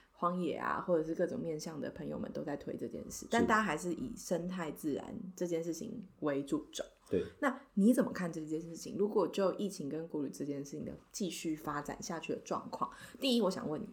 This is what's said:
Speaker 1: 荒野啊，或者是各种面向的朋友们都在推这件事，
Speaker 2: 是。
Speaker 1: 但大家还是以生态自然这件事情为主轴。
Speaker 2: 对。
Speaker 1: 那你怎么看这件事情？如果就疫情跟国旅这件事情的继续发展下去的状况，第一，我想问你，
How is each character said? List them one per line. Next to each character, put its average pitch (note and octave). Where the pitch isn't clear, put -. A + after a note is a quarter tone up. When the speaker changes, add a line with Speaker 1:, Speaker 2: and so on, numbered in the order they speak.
Speaker 1:
荒 F3+
野 E3
啊， -
或 F3+
者 D#3
是 D#3+
各 F3+
种 -
面 D#3+
向 D#3
的 -
朋 D3
友 D3
们 -
都 D3+
在 D3
推 -
这 B2
件 -
事， -
Speaker 2:
是。 -
Speaker 1:
但 A#3
大 A3+
家 G#3+
还 D#3+
是 F3
以 -
生 F3
态 F3+
自 D3
然 -
这 F3+
件 E3
事 E3
情 -
为 C#3+
主 D3
轴。 -
Speaker 2:
对。 F#2
Speaker 1:
那 C4
你 G#3+
怎 B3+
么 D#3
看 F3
这 D#3+
件 D#3
事 E3+
情？ -
如 G3+
果 G3+
就 G3
疫 G3+
情 D3
跟 D#3
国 D3+
旅 C3
这 -
件 C#3
事 -
情 D3+
的 C#3
继 F#3+
续 D#3+
发 D3
展 -
下 D#3+
去 -
的 -
状 -
况， -
第 C4
一， A#3
我 F#3
想 E3
问 D3+
你， -